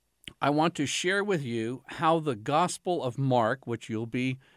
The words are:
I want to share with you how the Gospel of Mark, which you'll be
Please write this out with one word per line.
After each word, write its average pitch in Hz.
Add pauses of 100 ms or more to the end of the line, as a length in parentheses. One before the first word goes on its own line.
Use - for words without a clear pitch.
(420)
I 139
want 156
to 147
share 190
with 185
you 117
how 165
the 143
Gospel 151
of 123
Mark, 127
which 117
you'll 113
be 127 (180)